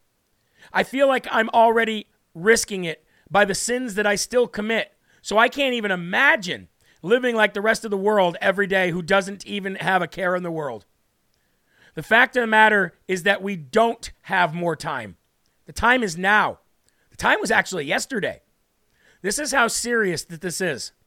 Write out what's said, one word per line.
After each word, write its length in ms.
I 100
feel 260
like 220
I'm 200
already 580
risking 520
it 200
by 140
the 100
sins 400
that 120
I 100
still 320
commit. 480
So 160
I 100
can't 260
even 180
imagine 760
living 360
like 180
the 60
rest 240
of 80
the 40
world 440
every 260
day 240
who 120
doesn't 440
even 300
have 260
a 60
care 260
in 80
the 80
world. 340
The 80
fact 340
of 40
the 80
matter 580
is 160
that 200
we 120
don't 560
have 300
more 220
time. 420
The 60
time 300
is 160
now. 400
The 60
time 240
was 120
actually 320
yesterday. 580
This 160
is 140
how 160
serious 560
that 160
this 200
is. 320